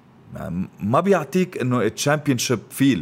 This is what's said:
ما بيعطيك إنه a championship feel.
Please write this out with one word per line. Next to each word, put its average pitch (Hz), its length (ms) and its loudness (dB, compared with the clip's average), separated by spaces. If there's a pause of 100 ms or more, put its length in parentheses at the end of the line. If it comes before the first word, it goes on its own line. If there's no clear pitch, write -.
(800)
ما 113 200 0
بيعطيك 180 600 0
إنه 123 280 0
a 110 40 -6
championship 139 880 -2
feel. 135 220 4